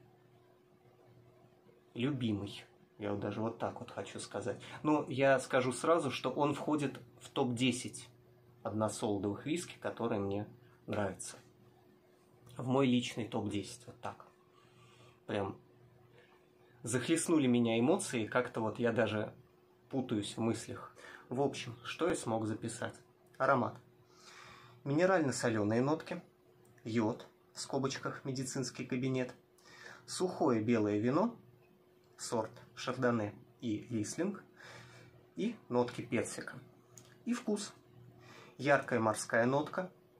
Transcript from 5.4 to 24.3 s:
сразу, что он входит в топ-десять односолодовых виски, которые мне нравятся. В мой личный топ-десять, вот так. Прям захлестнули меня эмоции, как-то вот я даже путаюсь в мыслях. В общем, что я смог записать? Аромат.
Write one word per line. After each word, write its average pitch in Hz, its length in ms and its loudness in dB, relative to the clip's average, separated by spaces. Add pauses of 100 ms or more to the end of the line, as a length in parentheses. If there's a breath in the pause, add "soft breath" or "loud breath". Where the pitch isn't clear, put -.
сразу, 156 380 2
что 123 200 -4
он 143 220 2
входит 143 460 0 (200)
в - 100 -18
топ-десять 123 800 0 (540)
односолодовых 107 840 -2
виски, 165 320 -4
которые 110 420 -4
мне 98 280 -2 (400 loud breath)
нравятся. 101 500 -4 (1200)
В 127 80 -6
мой 131 220 4
личный 123 400 0
топ-десять, 101 580 -6
вот - 140 -18
так. - 260 -10 (1040 loud breath)
Прям 101 320 -2 (1200 loud breath)
захлестнули 143 640 2
меня 120 340 4
эмоции, 131 460 2
как-то 123 360 0
вот 110 180 -2
я 117 140 2
даже 107 420 0 (540)
путаюсь 123 460 -2
в - 40 -6
мыслях. - 560 -2 (340 loud breath)
В 127 120 0
общем, 123 420 -2
что - 240 -2
я - 80 2
смог 110 320 -2
записать? 110 480 -6 (420)
Аромат. 131 380 2 (1080 loud breath)